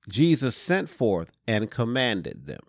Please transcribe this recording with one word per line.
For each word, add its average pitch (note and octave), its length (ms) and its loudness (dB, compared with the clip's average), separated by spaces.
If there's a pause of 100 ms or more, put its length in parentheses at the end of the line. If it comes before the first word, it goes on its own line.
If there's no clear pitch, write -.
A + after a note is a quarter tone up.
Jesus C3 480 2
sent F#3 320 -2
forth F#2+ 440 0 (140)
and G#2+ 240 0
commanded A2+ 760 -2
them. C#2+ 220 -12